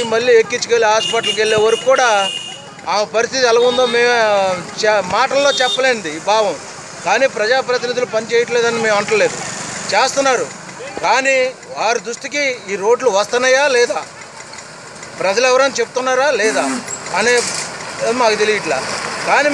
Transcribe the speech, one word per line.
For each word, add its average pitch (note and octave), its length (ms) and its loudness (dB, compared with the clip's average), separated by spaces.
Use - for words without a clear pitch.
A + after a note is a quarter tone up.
మళ్ళీ A#3+ 280 2
ఎక్కించుకెళ్ళి A3+ 520 2
హాస్పిటల్కి G#3+ 500 0
వెళ్ళే G#3+ 240 2
వరకు A3+ 240 2
కూడా C4 200 4
ఆ G3 40 0
పరిస్థితి A#3 360 0
ఎలా A3+ 180 4
ఉందో B3 160 2
మేము A#3+ 220 4
చ-, G#3+ 200 4
మాటల్లో C4 380 2
చెప్పలేనిది B3 560 0
ఈ - 100 -8
భావం. G3+ 280 2
కానీ A#3 220 2
ప్రజాప్రతినిధులు B3 760 0
పని A3+ 180 -2
చేయట్లేదని A#3 520 0
మేము G#3 140 4
అంటలేదు, G3+ 380 0
చేస్తున్నారు. B3+ 520 2
కానీ C4 320 2
వారి G#3+ 280 0
దృష్టికి C4+ 360 -6
ఈ G3+ 100 -4
రోడ్లు A#3 340 2
వస్తున్నాయా B3+ 460 2
లేదా, A#3+ 240 2
ప్రజలు G#3+ 280 2
ఎవరైనా B3+ 300 2
చెప్తున్నారా C4 480 0
లేదా A3 260 0
అనే A#3+ 160 2
మాకు A3 220 2
తెలియట్లా. E3 360 0
కానీ C4 260 2